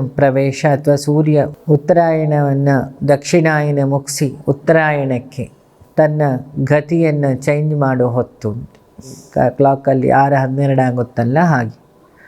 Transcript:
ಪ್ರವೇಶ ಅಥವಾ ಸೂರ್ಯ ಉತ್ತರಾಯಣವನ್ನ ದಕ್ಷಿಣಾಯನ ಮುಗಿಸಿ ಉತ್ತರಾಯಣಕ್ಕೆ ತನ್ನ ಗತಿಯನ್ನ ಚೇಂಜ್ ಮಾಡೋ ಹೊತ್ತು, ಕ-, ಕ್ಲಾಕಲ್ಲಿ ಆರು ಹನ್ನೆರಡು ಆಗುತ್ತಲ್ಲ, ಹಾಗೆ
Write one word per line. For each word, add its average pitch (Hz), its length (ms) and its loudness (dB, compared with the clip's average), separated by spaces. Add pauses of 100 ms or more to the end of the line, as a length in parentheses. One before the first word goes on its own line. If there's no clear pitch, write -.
ಪ್ರವೇಶ 135 640 0
ಅಥವಾ 151 240 2
ಸೂರ್ಯ 151 500 2 (220)
ಉತ್ತರಾಯಣವನ್ನ 151 1000 2 (400)
ದಕ್ಷಿಣಾಯನ 147 760 0
ಮುಗಿಸಿ 139 500 -4 (140)
ಉತ್ತರಾಯಣಕ್ಕೆ 143 1000 -2 (460)
ತನ್ನ 151 260 2 (420)
ಗತಿಯನ್ನ 151 600 0 (100)
ಚೇಂಜ್ 151 420 -2
ಮಾಡೋ 131 320 0
ಹೊತ್ತು, 120 600 -6 (640)
ಕ-, 131 160 0
ಕ್ಲಾಕಲ್ಲಿ 135 600 0
ಆರು 135 320 2
ಹನ್ನೆರಡು 135 440 0
ಆಗುತ್ತಲ್ಲ, 120 540 -2
ಹಾಗೆ 139 400 0 (480)